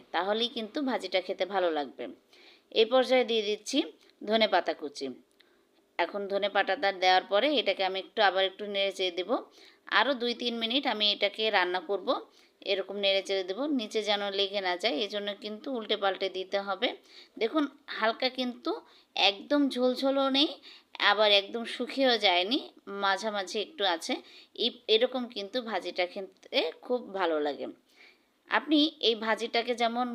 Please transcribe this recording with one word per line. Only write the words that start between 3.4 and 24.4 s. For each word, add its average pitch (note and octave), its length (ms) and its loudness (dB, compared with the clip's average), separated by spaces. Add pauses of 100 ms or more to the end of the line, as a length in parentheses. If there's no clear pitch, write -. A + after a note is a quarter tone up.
দিচ্ছি G#3 340 -4 (440)
ধনেপাতা G#3 520 2
কুচি। C#3+ 340 -10 (920)
এখন F3 280 -2
ধনেপাতাটা G3 640 0
দেওয়ার F#3 320 6
পরে G3+ 320 2
এটাকে G3 280 0
আমি F#3+ 160 -2
একটু F3+ 220 -8
আবার F#3+ 220 4
একটু F#3+ 220 -2
নেড়ে G3 260 -2
চেড়ে F#3 240 -2
দেবো। F#3 200 -2 (520)
আরও A3+ 260 4
দুই A#3+ 200 -2
তিন A#3+ 240 -6
মিনিট A#3 300 0
আমি G#3+ 240 0
এটাকে G3+ 380 -2
রান্না F#3 300 2
করব, F#3+ 280 -4 (540)
এরকম G3 360 -4
নেড়ে G3 240 2
চেড়ে F#3+ 220 -2
দেবো, F#3+ 240 -4
নিচে A3+ 360 -2
যেন G3+ 180 0 (100)
লেগে G3 300 -2
না F3+ 160 0
যায়, A3+ 180 0
এই A3 140 -2
জন্য G#3 200 -6 (120)
কিন্তু G#3+ 300 -10
উল্টে A3 260 -2
পাল্টে G3 320 0
দিতে F#3 300 -6
হবে। G3+ 280 -2 (500)
দেখুন C#4+ 260 0 (240)
হালকা A3+ 420 -2
কিন্তু B3 420 -6 (440)
একদম G3+ 540 2
ঝোলঝোলও C4 600 2
নেই, C#4 200 2 (500)
আবার G#3 320 6
একদম G3+ 340 2
শুকিয়েও B3 520 0
যায়নি, G3+ 420 2 (280)
মাঝামাঝি G3 720 -2
একটু G3 260 -6
আছে। F3 280 -2 (420)